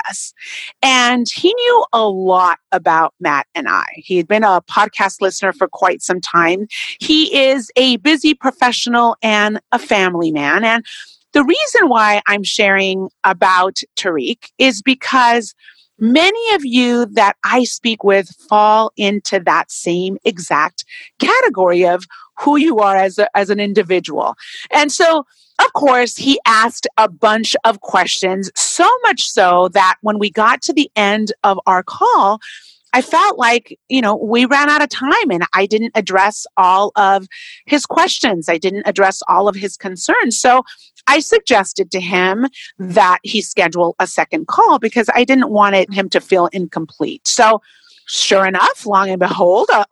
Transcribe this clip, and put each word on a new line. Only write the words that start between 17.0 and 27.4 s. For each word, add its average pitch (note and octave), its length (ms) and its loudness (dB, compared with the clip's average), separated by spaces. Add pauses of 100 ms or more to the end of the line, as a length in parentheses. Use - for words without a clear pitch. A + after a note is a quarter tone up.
that G3+ 380 0
I A#3 200 0
speak A3+ 400 -6
with G3 240 2
fall G#3+ 720 2
into G3+ 420 -2
that E3+ 300 0
same F3+ 540 -6
exact E3 600 -4 (340)
category F#3 680 2
of F3+ 180 -2 (340)
who D4 180 0
you C#4+ 220 0
are G3 180 2
as F#3+ 220 0
a, G#3 180 0
as G3+ 140 -2
an G#3 80 -2
individual. F#3 800 -2 (340)
And D4 220 2
so, E4 340 0 (320)
of A#4+ 140 2
course, B3+ 440 0
he C4+ 300 0
asked A3+ 400 0 (100)
a A3 120 4
bunch G#3+ 560 -2